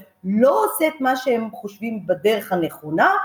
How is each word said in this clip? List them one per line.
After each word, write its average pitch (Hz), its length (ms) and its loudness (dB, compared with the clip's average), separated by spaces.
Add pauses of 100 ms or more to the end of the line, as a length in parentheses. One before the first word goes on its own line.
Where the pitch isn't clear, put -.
(240)
לא 254 400 4
עושה 320 240 0
את 311 120 -6
מה 262 160 0
שהם 233 360 -2
חושבים 214 540 -10
בדרך 202 460 0
הנכונה, 170 580 0 (140)